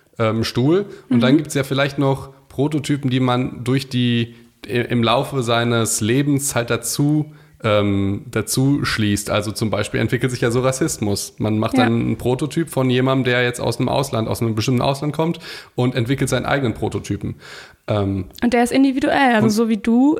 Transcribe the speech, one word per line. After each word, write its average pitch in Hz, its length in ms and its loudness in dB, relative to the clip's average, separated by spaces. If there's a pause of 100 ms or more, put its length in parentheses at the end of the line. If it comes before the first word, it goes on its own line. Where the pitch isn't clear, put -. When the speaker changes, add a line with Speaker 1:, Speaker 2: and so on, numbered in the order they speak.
(180)
Speaker 1:
ähm, 113 260 0
Stuhl. 160 420 2 (220)
Und 120 120 4
dann 131 140 6
Speaker 2:
Mhm. - 40 6
Speaker 1:
gibt's 147 160 -4
ja 135 100 0
vielleicht 139 340 -2
noch 135 320 0 (180)
Prototypen, 143 640 -2
die 127 100 0
man 123 440 -2
durch 135 240 0
die, 120 460 0 (320)
i-, - 60 -12
im 120 300 0
Laufe 135 400 0
seines 117 580 0
Lebens 139 540 0
halt 120 160 -2
dazu, 147 640 0 (320)
ähm, 101 640 0
dazu 131 540 0
schließt. 104 460 0
Also 104 220 -2
zum 107 180 -2
Beispiel 104 300 -2
entwickelt 123 320 0
sich 127 80 -6
ja 123 100 2
so 123 100 0
Rassismus. 127 800 -2
Man 107 200 0
macht 113 200 0
Speaker 2:
Ja. - 60 6
Speaker 1:
dann 117 160 2
einen 120 180 -2
Prototyp 139 500 -2
von 131 220 0
jemandem, 127 420 2
der 123 120 2
jetzt 123 160 -4
aus 120 180 -2
einem 123 100 -2
Ausland, 120 400 -2
aus 110 140 -4
einem 113 140 0
bestimmten 120 260 0
Ausland 139 320 -2
kommt 165 240 -2 (380)
und 165 180 0
entwickelt 127 340 0
seinen 123 160 -2
eigenen 131 300 0
Prototypen. 101 600 -6 (520)
Ähm, 98 380 0 (160)
Speaker 2:
Und 247 100 2
der 240 120 4
ist 240 80 -2
individuell, 269 640 4
also 214 80 4
Speaker 1:
und 226 60 4
Speaker 2:
so 220 180 2
wie 226 80 2
du 247 440 4